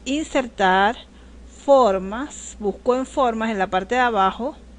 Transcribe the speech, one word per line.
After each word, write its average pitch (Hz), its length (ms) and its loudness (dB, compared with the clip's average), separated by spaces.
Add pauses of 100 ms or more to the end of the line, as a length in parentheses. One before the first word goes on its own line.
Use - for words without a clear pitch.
Insertar, 233 920 0 (680)
formas, 220 960 0
busco 208 340 -2
en 262 100 -2
formas 226 460 -2
en 214 80 -4
la 185 80 0
parte 190 300 -2
de 254 40 2
abajo. 226 560 0 (220)